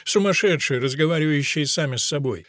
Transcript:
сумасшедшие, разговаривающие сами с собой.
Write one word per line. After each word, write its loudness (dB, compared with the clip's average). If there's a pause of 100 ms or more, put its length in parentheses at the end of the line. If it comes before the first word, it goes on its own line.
сумасшедшие, 2
разговаривающие 0
сами -2
с -2
собой. -4